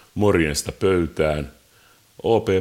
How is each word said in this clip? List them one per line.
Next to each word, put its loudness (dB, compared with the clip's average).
morjesta 0
pöytään. -2
O 2
P -8